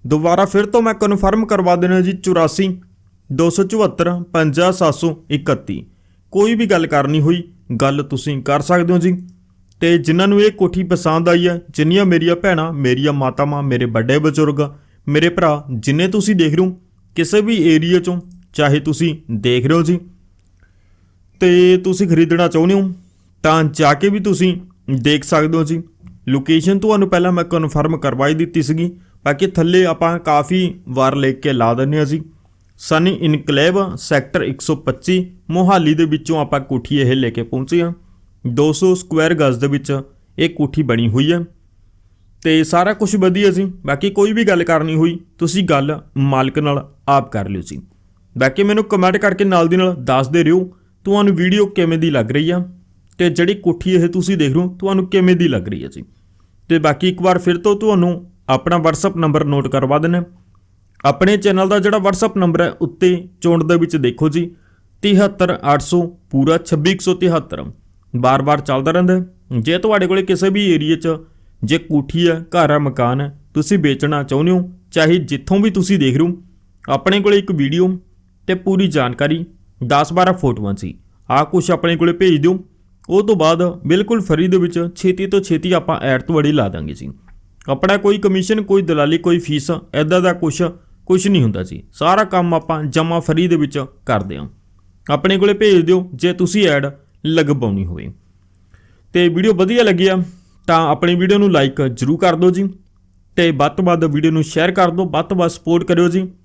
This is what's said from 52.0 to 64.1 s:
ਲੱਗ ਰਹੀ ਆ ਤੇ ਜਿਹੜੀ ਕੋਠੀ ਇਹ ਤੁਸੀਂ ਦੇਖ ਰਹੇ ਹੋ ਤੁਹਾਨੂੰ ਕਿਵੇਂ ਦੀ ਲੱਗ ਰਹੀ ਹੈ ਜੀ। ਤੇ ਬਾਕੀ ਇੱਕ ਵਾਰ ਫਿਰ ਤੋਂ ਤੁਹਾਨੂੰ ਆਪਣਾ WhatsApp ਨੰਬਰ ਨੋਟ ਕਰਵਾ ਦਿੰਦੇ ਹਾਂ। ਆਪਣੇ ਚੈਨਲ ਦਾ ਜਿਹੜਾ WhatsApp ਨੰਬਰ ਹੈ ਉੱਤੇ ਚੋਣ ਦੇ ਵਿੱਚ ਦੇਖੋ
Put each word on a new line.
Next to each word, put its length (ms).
ਲੱਗ 220
ਰਹੀ 180
ਆ 100
ਤੇ 100
ਜਿਹੜੀ 260
ਕੋਠੀ 360
ਇਹ 180
ਤੁਸੀਂ 280
ਦੇਖ 160
ਰਹੇ 80
ਹੋ 180
ਤੁਹਾਨੂੰ 280
ਕਿਵੇਂ 280
ਦੀ 120
ਲੱਗ 200
ਰਹੀ 160
ਹੈ 40
ਜੀ। 160
ਤੇ 100
ਬਾਕੀ 300
ਇੱਕ 120
ਵਾਰ 160
ਫਿਰ 200
ਤੋਂ 180
ਤੁਹਾਨੂੰ 360
ਆਪਣਾ 280
WhatsApp 420
ਨੰਬਰ 240
ਨੋਟ 240
ਕਰਵਾ 320
ਦਿੰਦੇ 180
ਹਾਂ। 60
ਆਪਣੇ 340
ਚੈਨਲ 320
ਦਾ 100
ਜਿਹੜਾ 200
WhatsApp 400
ਨੰਬਰ 220
ਹੈ 80
ਉੱਤੇ 340
ਚੋਣ 220
ਦੇ 140
ਵਿੱਚ 200
ਦੇਖੋ 320